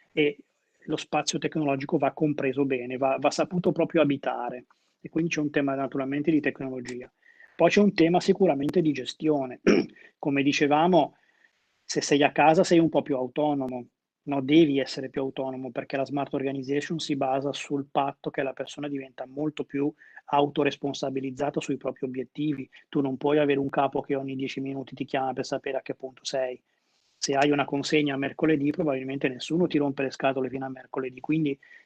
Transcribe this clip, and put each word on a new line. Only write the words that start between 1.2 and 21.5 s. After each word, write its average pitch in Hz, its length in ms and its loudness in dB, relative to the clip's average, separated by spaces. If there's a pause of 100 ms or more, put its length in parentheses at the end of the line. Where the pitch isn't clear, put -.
tecnologico 147 600 0
va 139 140 2
compreso 143 520 0
bene, 127 320 -2
va, 135 240 2
va 147 100 2
saputo 175 440 0
proprio 160 280 2
abitare. 123 640 -2 (340)
E - 80 -16
quindi 165 220 -2
c'è 156 100 -2
un 147 80 -2
tema 139 260 0
naturalmente 139 560 -2
di 151 80 4
tecnologia. 131 720 -6 (460)
Poi 170 120 4
c'è 202 120 6
un 208 120 6
tema 170 280 4
sicuramente 170 600 2
di 156 120 2
gestione. 135 720 -4
<clears throat> - 540 0
Come 139 240 0
dicevamo, 147 760 4 (640)
se - 160 -4
sei 143 240 4
a 139 80 4
casa 160 320 6
sei 170 160 6
un 165 80 6
po' 156 140 2
più 139 160 -4
autonomo, 127 720 -2 (360)
no? 139 180 -4
Devi 143 380 6
essere 131 300 -6
più 147 120 -6
autonomo 131 500 -6
perché 135 260 -6
la 135 80 -2
smart 139 300 -4
organization 135 640 -2
si 147 180 -2
basa 135 340 0
sul 143 400 -6
patto 143 380 -2
che 143 140 -4
la 131 100 -6
persona 143 340 -10
diventa 135 380 -10
molto 143 400 -6
più 143 260 -2 (400)
autoresponsabilizzata 139 1300 -2